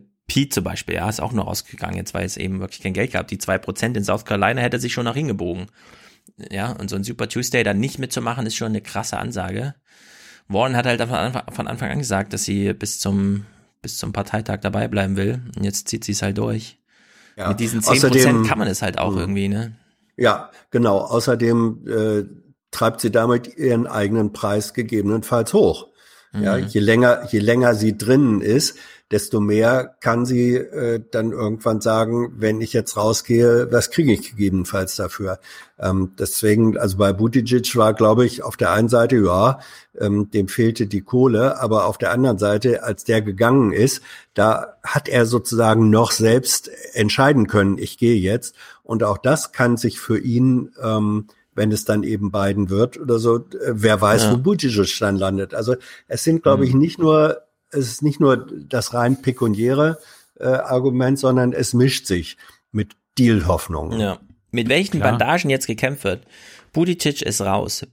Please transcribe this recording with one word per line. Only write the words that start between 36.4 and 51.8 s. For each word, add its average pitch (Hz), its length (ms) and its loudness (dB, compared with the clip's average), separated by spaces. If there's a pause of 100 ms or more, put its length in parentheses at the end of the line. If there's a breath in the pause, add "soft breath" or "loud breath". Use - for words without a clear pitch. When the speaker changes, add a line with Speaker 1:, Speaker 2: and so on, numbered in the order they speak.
Speaker 2:
also 95 200 -2
bei 98 140 4
Buttigieg 117 600 0
war, 110 180 4
glaube 110 320 4
ich, - 200 -4
auf 120 120 -10
der 92 140 2
einen 110 180 4
Seite, 117 280 4
ja, 101 420 4 (400 loud breath)
ähm, 104 320 0
dem 98 160 0
fehlte 113 400 0
die 101 140 -4
Kohle, 127 600 2
aber 107 260 2
auf 110 120 -4
der 95 140 -2
anderen 123 260 2
Seite, 104 460 0
als 110 180 -6
der 110 200 0
gegangen 113 500 2
ist, 110 280 0 (340 loud breath)
da 107 400 0 (100)
hat - 240 -4
er 120 180 4
sozusagen 113 640 4
noch 110 220 4
selbst 113 580 2 (240)
entscheiden 120 540 2
können, 98 300 2
ich - 200 -10
gehe 120 160 4
jetzt. 101 400 0 (300 loud breath)
Und 113 180 -4
auch 104 160 0
das 147 320 0
kann 120 260 2
sich 117 220 -2
für 110 220 -2
ihn, 127 500 0 (100)
ähm, 107 460 -2 (300 soft breath)
wenn 107 160 2
es 104 120 -2